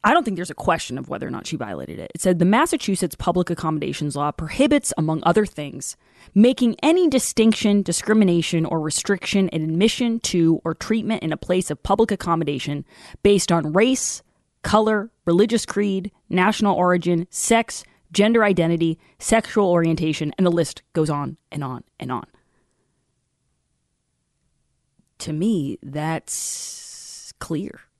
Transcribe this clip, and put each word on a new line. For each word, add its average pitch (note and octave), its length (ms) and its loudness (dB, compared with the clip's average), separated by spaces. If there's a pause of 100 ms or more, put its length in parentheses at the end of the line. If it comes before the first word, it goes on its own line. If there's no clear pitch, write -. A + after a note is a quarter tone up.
I A3 60 4
don't E4 100 4
think G#3+ 140 -4
there's F3 140 -8
a D3 40 -12
question D#3+ 440 -2
of C3 100 -12
whether C3+ 180 -8
or B2+ 40 -10
not B2 160 -10
she - 100 -6
violated D#2+ 420 -10
it. - 160 -14
It - 60 -12
said, F3+ 180 2
"The E3+ 60 4
Massachusetts G3+ 720 2
Public F3 340 0
Accommodations D3+ 640 -4
Law D3 180 -2
prohibits, C4 680 0
among D#3 240 -2
other G3 240 4
things, C#3+ 500 -12 (380)
making A3+ 480 4
any E4+ 260 4
distinction, A3 720 2
discrimination, F3 880 2
or D#3+ 160 -2
restriction F#3 680 -2
in D#3+ 140 -2
admission A3+ 580 0
to E3 420 2
or E3 120 -4
treatment A3 480 -4
in D#3 100 -4
a D3+ 60 -6
place F3+ 320 -2
of D3+ 120 -8
public A3+ 280 2
accommodation D3 760 -4 (380)
based G3+ 280 4
on D#3 220 2
race, A#3 500 0 (400)
color, G#3+ 480 2 (140)
religious G#3 400 2
creed, G3 480 -4 (160)
national G3 480 2
origin, F3 540 2
sex, - 520 0 (300)
gender A3 320 4
identity, E3 540 2 (200)
sexual G#3+ 520 2
orientation," D#3+ 680 0
and F#3 100 2
the F3 40 4
list E3+ 320 -2 (100)
goes D#3 160 0
on C#3+ 300 -6 (120)
and D3 140 -8
on B2+ 180 -8 (160)
and B2 140 -10
on. B2 140 -8 (3000)
To - 120 -8
me, D#3 500 -2
that's - 1600 -10
clear. - 420 -8 (180)